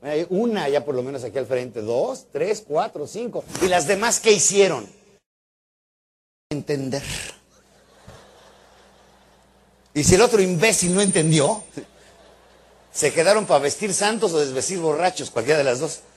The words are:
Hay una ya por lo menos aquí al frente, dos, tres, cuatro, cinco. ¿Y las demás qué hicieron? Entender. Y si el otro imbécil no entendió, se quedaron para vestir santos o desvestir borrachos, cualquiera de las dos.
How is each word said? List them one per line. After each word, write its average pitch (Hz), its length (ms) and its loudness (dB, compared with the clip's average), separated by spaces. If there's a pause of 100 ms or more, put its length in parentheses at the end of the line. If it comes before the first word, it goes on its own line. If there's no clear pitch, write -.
Hay 151 280 -4
una 196 380 -2
ya 139 160 0
por 143 120 -4
lo 123 80 -2
menos 131 200 -8
aquí 117 140 -8
al 127 80 -4
frente, 123 360 -6
dos, 135 520 -4
tres, 180 340 -4
cuatro, 156 400 -4
cinco. 185 380 -10 (160)
¿Y 185 60 0
las 175 200 2
demás 202 320 0
qué 220 140 6
hicieron? 180 560 2 (1600)
Entender. 139 540 -6 (3000)
Y 147 100 -2
si 185 120 6
el 185 60 6
otro 233 200 6
imbécil 180 540 2
no 190 40 2
entendió, 160 640 2 (1300)
se 147 220 0
quedaron 190 320 4
para 151 140 4
vestir 143 340 -2
santos 208 400 0
o 160 60 2
desvestir 139 400 -2
borrachos, 160 500 -2
cualquiera 131 300 0
de 139 40 2
las 127 160 0
dos. 151 200 -6 (180)